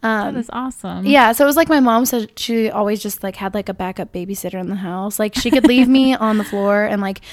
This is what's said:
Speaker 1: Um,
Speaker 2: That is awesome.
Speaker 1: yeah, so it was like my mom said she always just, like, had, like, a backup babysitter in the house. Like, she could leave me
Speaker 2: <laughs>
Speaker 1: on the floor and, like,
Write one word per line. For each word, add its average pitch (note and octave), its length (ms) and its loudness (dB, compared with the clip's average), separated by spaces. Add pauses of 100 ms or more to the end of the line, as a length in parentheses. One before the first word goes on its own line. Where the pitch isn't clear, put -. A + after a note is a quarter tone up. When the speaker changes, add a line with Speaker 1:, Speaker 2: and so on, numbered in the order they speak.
Speaker 1:
Um, A3 320 -2
Speaker 2:
That B3 40 -6
is A#3 140 -8
awesome. F#3+ 520 -8
Speaker 1:
yeah, B3 260 6
so A#3 120 2
it C#4+ 40 4
was C#4+ 80 2
like E4 140 2
my D4+ 100 4
mom A#3+ 260 4
said A#3 320 -4
she A3+ 320 -2
always G#3 320 -2
just, - 220 -10
like, G3 120 -8
had, G3 180 -8
like, G3+ 160 -6
a G3 40 -6
backup F#3 400 -8
babysitter F#3 460 -8
in F3+ 100 -8
the G3 60 -6
house. F#3+ 440 -6
Like, G#3+ 160 -2
she - 140 -2
could B3+ 180 4
leave B3 200 6
me C4 280 4
Speaker 2:
<laughs> A3 120 -2
Speaker 1:
on G#3+ 100 0
the G#3 60 0
floor G3+ 400 0
and, G#3 180 -2
like, G3 200 -6 (120)